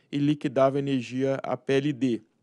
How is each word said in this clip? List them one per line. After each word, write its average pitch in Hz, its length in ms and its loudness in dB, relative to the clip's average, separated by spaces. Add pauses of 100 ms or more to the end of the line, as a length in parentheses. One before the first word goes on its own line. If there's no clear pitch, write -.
(120)
e 143 80 -2
liquidava 139 580 2
a - 20 0
energia 135 600 -2
à - 160 -4
P - 160 -4
L 139 200 0
D. 120 280 -2 (220)